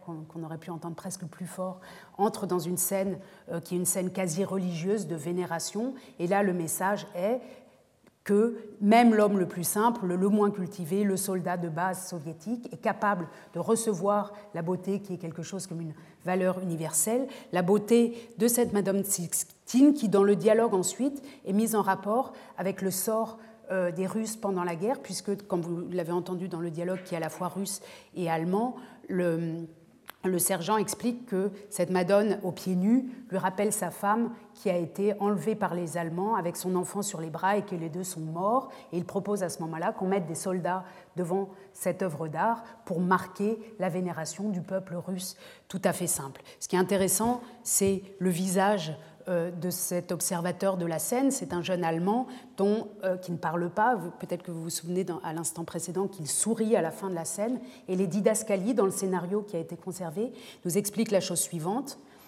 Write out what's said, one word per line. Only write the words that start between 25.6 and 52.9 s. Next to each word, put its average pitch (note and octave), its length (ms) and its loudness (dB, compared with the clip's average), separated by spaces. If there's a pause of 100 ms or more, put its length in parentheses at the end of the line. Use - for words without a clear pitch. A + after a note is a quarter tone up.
vous E3+ 280 -4
l'avez F3 220 -2
entendu F3+ 380 -4
dans F3 100 -6
le E3+ 100 -4
dialogue F3 360 -4
qui - 80 -8
est E3+ 40 -4
à E3 40 -4
la D#3+ 80 -2
fois F3+ 180 -4
russe - 340 -6 (320)
et F3 160 -2
allemand, F#3 460 2 (320)
le, E3+ 480 0 (720)
le F#3 120 2
sergent F3 380 2
explique A3+ 520 -2
que G3 220 0 (200)
cette F3 200 -2
Madone F#3 540 4
aux F3+ 80 -2
pieds F#3 240 -2
nus A3 340 4 (200)
lui F#3+ 80 -2
rappelle F#3+ 340 0
sa F#3 180 -2
femme A3 420 0 (220)
qui - 160 -2
a F3 60 2
été G3 460 0
enlevée G3+ 340 0
par F3+ 200 0
les E3+ 200 -4
Allemands F3 400 0
avec F3 220 -2
son F3+ 180 -2
enfant F3+ 260 -2
sur F3 200 -6
les D#3+ 80 -8
bras F#3+ 260 2
et G3+ 60 2
que G3+ 120 -8
les E3 160 -4
deux F3+ 140 -6
sont D#3+ 160 -8
morts. F#3+ 500 0 (220)
Et E3 60 -4
il F3+ 80 -2
propose G3 380 -2
à E3+ 60 -2
ce - 120 -8
moment-là E3 320 -2
qu'on F#3+ 160 -2
mette F#3+ 180 2
des D#3+ 80 -6
soldats F#3 480 -2 (320)
devant F3+ 320 -2 (240)
cette F3+ 300 -4
œuvre D#3+ 260 -4
d'art G3 380 0 (180)
pour E3+ 160 -2
marquer F#3 580 2 (220)
la F#3 80 0
vénération F3 600 -4
du F3+ 120 -2
peuple F#3 340 -6
russe. F#3 420 -8 (320)
Tout F#3 160 -6
à F3 80 4
fait F3+ 120 -2
simple. C#3 380 -4 (160)
Ce - 80 -8
qui - 80 0
est F#3 40 6
intéressant, F#3+ 600 2 (240)
c'est G3 400 2 (160)
le F#3 100 2
visage, F#3 640 2 (360)
euh, F3 220 0
de F3 180 -4
cet F3+ 420 -4
observateur F3+ 640 0
de E3+ 100 -2
la D#3+ 140 -2
scène. C4 320 2
C'est F3+ 220 -4
un F3 80 0
jeune F3+ 240 -2
Allemand F#3 420 2 (300)
dont, G#3 320 2 (160)